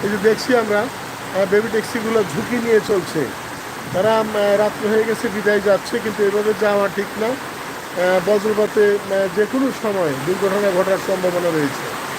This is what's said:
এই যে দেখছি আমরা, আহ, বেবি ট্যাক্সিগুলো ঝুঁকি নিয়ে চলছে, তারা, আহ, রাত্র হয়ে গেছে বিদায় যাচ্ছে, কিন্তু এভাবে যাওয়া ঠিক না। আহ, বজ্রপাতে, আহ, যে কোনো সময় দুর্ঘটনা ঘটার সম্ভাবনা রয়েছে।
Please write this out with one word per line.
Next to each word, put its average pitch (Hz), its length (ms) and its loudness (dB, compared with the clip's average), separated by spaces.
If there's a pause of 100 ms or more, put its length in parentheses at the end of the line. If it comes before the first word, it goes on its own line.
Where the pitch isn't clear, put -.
এই 202 60 -2
যে 208 140 -2
দেখছি 220 320 2
আমরা, 208 240 2
আহ, - 720 -4
বেবি 214 160 2
ট্যাক্সিগুলো 220 560 0 (120)
ঝুঁকি 220 200 -4
নিয়ে 233 320 4
চলছে, 170 380 0 (680)
তারা, 220 260 2
আহ, 220 60 0 (320)
রাত্র 208 320 0
হয়ে 220 140 4
গেছে 220 240 -2
বিদায় 208 340 2
যাচ্ছে, 196 380 0
কিন্তু 214 240 -2
এভাবে 208 380 2
যাওয়া 202 340 2
ঠিক 202 100 -4 (160)
না। 220 60 0
আহ, - 960 -2
বজ্রপাতে, 208 680 4
আহ, 196 440 0
যে 208 160 2
কোনো 262 200 2 (120)
সময় 185 300 0 (120)
দুর্ঘটনা 196 460 2
ঘটার 185 260 2 (100)
সম্ভাবনা 180 420 0
রয়েছে। 147 560 -2 (140)